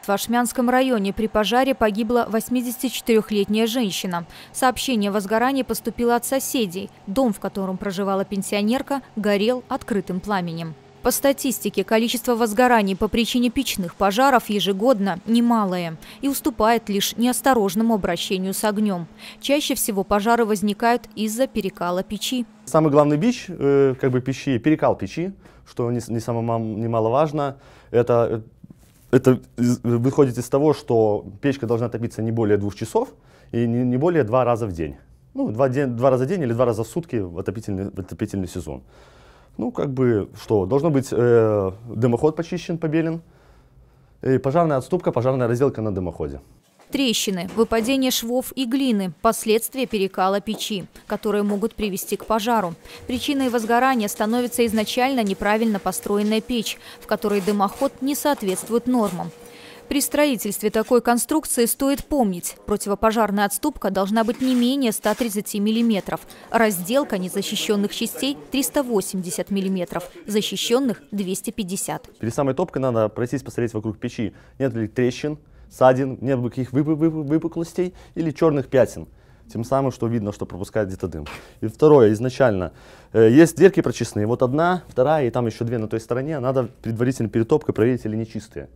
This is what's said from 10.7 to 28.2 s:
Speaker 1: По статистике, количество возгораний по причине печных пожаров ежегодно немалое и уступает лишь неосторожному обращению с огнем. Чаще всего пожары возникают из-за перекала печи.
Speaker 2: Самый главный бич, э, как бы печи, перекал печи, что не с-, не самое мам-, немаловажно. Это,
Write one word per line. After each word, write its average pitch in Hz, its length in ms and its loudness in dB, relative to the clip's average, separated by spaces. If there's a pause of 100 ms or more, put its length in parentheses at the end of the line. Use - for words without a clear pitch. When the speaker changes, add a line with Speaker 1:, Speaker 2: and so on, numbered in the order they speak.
Speaker 1:
По 247 80 2
статистике, 247 760 0
количество 233 520 0
возгораний 220 600 4
по 214 120 0
причине 240 420 2
печных 202 460 -4
пожаров 226 520 4
ежегодно 196 760 0
немалое 208 720 2 (240)
и 269 60 0
уступает 226 600 0
лишь 202 300 -2
неосторожному 226 720 2
обращению 185 640 -2
с - 100 -6
огнем. 202 440 0 (340)
Чаще 285 320 0
всего 196 300 -2
пожары 226 420 2
возникают 214 560 0 (140)
из-за 220 300 0
перекала 185 560 -4
печи. 226 440 -6 (180)
Speaker 2:
Самый 156 260 4
главный 147 280 6
бич, 240 300 0
э, 139 520 2
как 135 100 2
бы 123 120 0
печи, 131 360 -2
перекал 151 380 2
печи, 170 380 -6 (360)
что 120 200 -4
не 120 100 -2
с-, 117 80 -12
не 113 120 -4
самое 117 260 -4
мам-, 113 340 -2
немаловажно. 131 800 0 (320)
Это, 117 520 2 (680)